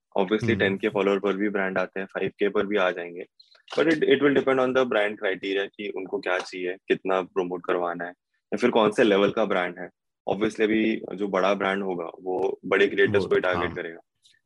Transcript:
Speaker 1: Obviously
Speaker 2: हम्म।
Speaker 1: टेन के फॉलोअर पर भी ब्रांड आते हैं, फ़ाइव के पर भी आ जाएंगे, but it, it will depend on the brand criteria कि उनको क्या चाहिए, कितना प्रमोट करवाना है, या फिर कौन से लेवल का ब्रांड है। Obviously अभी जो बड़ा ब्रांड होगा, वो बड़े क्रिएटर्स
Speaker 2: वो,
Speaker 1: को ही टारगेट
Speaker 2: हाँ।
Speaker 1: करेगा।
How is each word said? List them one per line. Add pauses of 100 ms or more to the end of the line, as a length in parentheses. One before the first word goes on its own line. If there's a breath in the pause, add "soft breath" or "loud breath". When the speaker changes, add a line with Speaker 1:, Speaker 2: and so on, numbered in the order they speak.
(180)
Speaker 1:
Obviously
Speaker 2:
हम्म।
Speaker 1:
टेन
के
फॉलोअर
पर
भी
ब्रांड
आते
हैं,
फ़ाइव
के
पर
भी
आ
जाएंगे, (540 soft breath)
but
it,
it
will
depend
on
the
brand
criteria
कि
उनको
क्या
चाहिए,
कितना
प्रमोट
करवाना
है,
या
फिर
कौन
से
लेवल
का
ब्रांड
है। (400)
Obviously
अभी (120)
जो
बड़ा
ब्रांड
होगा, (120)
वो
बड़े
क्रिएटर्स
Speaker 2:
वो,
Speaker 1:
को
ही
टारगेट
Speaker 2:
हाँ।
Speaker 1:
करेगा। (460 soft breath)